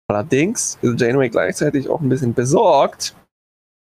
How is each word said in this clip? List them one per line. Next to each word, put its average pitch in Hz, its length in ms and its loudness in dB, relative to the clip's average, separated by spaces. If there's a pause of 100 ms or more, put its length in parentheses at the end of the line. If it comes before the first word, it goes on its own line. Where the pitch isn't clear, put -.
Allerdings 131 720 -2
ist 120 180 0
Janeway 127 300 2
gleichzeitig 135 580 -2
auch - 140 -2
ein 131 80 -2
bisschen 127 240 -2
besorgt 156 800 2 (800)